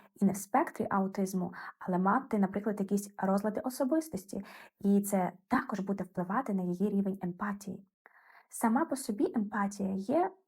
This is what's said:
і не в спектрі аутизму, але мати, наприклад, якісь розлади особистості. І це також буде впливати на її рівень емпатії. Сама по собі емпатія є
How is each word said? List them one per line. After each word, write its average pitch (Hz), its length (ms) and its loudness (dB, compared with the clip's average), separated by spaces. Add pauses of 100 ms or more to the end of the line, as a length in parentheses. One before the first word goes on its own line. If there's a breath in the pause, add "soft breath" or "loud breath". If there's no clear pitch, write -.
(220 loud breath)
і 202 40 4
не 185 60 6
в 185 60 -2
спектрі - 520 0
аутизму, 190 640 0 (260 loud breath)
але 180 180 -2
мати, 214 420 2
наприклад, 202 400 0
якісь 202 380 -2
розлади 202 460 0
особистості. 262 840 -2 (360 loud breath)
І 202 200 6
це 190 300 2 (160)
також - 320 0
буде 196 240 -2
впливати 190 500 -2
на 185 100 0
її 180 260 0
рівень 196 320 0
емпатії. 196 600 -6 (680 soft breath)
Сама 240 360 2
по 302 100 -4
собі 247 400 -2
емпатія 202 540 -2
є 269 420 0 (160)